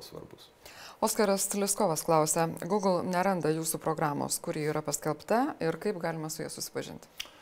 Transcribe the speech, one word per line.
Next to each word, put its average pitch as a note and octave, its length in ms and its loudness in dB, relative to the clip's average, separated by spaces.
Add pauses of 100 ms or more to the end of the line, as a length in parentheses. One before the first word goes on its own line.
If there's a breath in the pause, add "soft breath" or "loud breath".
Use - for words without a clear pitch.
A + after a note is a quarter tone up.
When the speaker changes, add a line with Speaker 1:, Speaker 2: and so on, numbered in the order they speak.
Speaker 1:
svarbus. - 420 -16 (560 loud breath)
Speaker 2:
Oskaras G3+ 480 2
Tliskovas G3 560 2
klausia, D#3+ 380 6 (260)
Google F#3+ 320 2
neranda F3+ 480 2
jūsų D#3+ 320 0
programos, D3+ 560 0
kuri D#3+ 320 -4
yra D3+ 140 -2
paskelbta D#3 760 0
ir D#3+ 240 -2
kaip G#3 160 -2
galima D#3+ 320 -4
su D#3 140 -6
ja C#3+ 80 -8
susipažinti? - 580 -8 (320 loud breath)